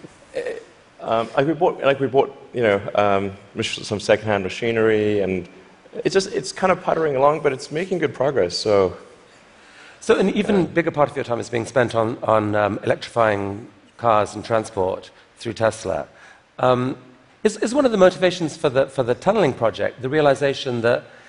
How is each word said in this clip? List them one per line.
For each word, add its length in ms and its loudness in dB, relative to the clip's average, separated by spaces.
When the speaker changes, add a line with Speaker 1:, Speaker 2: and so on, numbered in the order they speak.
Speaker 1:
<laughs> 0 -
uh, 40 -6
um, 360 -2
like, 80 2
we 80 0
bought, 300 -2
like, 160 0
we 80 0
bought, 280 0
you 100 -2
know, 180 2
um, 380 2
mach-, 320 -8
some 140 -4
secondhand 440 2
machinery, 760 0
and 280 -2
it's 100 0
just, 200 0
it's 180 -6
kind 200 0
of 100 -2
puttering 340 -2
along, 260 4
but 120 0
it's 180 -10
making 280 -4
good 140 -2
progress, 440 0
so. 400 2
Speaker 2:
So 180 2
an 140 2
even 300 2
Speaker 1:
Yeah. 60 0
Speaker 2:
bigger 240 -2
part 180 0
of 60 -14
your 100 -6
time 140 -4
is 100 -8
being 160 -4
spent 300 0
on, 280 0
on, 320 2
um, 280 0
electrifying 840 -2
cars 380 2
and 80 -8
transport 680 -4
through 160 -8
Tesla. 540 -2
Um, 380 2
is, 140 0
is 160 -2
one 120 4
of 60 2
the 60 0
motivations 600 2
for 120 0
the, 180 2
for 160 -2
the 120 0
tunneling 380 2
project 480 -2
the 80 -6
realization 720 0
that 220 2